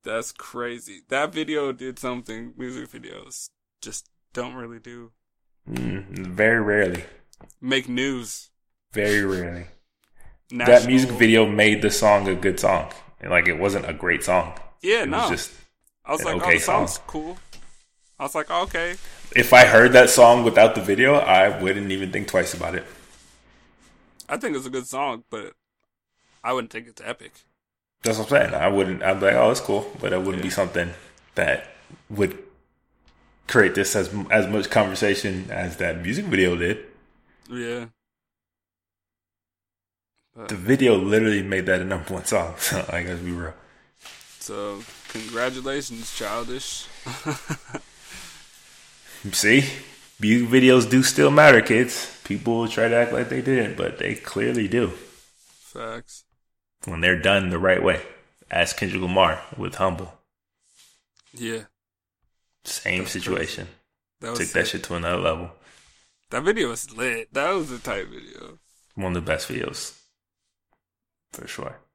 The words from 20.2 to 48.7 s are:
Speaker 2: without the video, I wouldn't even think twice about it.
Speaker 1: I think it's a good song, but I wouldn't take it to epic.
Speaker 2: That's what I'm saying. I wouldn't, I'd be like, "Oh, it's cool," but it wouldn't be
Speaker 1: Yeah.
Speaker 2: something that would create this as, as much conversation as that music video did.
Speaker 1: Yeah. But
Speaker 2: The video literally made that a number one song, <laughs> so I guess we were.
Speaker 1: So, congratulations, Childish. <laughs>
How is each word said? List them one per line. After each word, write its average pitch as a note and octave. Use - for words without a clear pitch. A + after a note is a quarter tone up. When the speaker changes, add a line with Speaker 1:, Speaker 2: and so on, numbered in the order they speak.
Speaker 2:
without A2+
the G#2+
video, G#2+
I G2
wouldn't G2
even F#2+
think G2+
twice F2
about E2+
it. F2+
Speaker 1:
I C#3+
think E3+
it's C3
a B2+
good B2+
song, C3
but G#2
I A#2
wouldn't B2
take A#2
it A2+
to -
epic. A2
Speaker 2:
That's A2
what A2
I'm B2+
saying. -
I E2
wouldn't, F#2
I'd F#2+
be G2
like, G2+
"Oh, A#2+
it's C3
cool," G#2
but F#2+
it F#2
wouldn't F#2
be F#2
Speaker 1:
Yeah. -
Speaker 2:
something F2
that D2
would G2+
create G2
this G2
as, F2+
as G#2
much G#2
conversation G2
as F2+
that E2+
music C3+
video F#2+
did. F2
Speaker 1:
Yeah. A#2+
But A2+
Speaker 2:
The G#2+
video A#2
literally G2+
made F#2+
that F#2
a -
number F#2
one F2
song, E2+
<laughs> -
so -
I E2+
guess F2
we F2
were. E2
Speaker 1:
So, G2+
congratulations, B2
Childish. A#2
<laughs> -